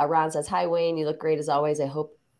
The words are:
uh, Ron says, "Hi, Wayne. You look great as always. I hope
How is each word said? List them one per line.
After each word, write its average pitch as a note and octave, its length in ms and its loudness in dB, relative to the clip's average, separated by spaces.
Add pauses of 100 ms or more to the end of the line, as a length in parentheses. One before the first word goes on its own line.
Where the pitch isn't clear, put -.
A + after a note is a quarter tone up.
uh, D3 60 4
Ron D#3+ 240 2
says, D3+ 180 -4
"Hi, F3+ 180 0
Wayne. E3+ 300 0
You D#3 100 -2
look D#3 120 -4
great D#3 200 0
as D3+ 100 -6
always. D3+ 320 0
I C#3 60 0
hope D3+ 320 -6 (220)